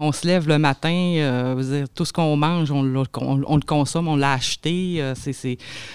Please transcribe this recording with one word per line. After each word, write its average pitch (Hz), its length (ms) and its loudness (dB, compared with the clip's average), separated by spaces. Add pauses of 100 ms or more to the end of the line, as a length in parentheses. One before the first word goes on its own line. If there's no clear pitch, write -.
On 151 100 2
se 147 160 -2
lève 175 220 2
le 151 100 6
matin, 151 320 2
euh, 151 600 0
je 131 120 -2
veux 131 140 -2
dire, 143 140 -2
tout - 140 -4
ce - 80 -6
qu'on 156 240 2
mange, 156 360 2
on 139 100 2
le, 131 160 0
on, 135 480 0
on 156 100 2
le 139 60 2
consomme, 160 460 0
on 151 80 0
l'a 139 160 2
acheté. 170 680 -2
Euh, 131 140 -4
c'est, 127 200 -8
c'est, 127 220 -6 (380)